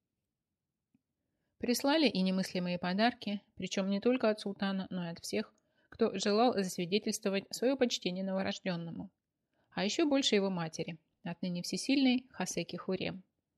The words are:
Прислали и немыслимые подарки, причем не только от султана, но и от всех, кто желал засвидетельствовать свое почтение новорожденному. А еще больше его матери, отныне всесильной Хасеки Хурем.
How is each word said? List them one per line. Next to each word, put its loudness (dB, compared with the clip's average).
Прислали 2
и 2
немыслимые 0
подарки, 0
причем -2
не 0
только 2
от 0
султана, -4
но -4
и -6
от -10
всех, -6
кто -2
желал 4
засвидетельствовать -2
свое 2
почтение 0
новорожденному. -4
А -4
еще 2
больше 4
его 4
матери, -4
отныне -4
всесильной 2
Хасеки -4
Хурем. -4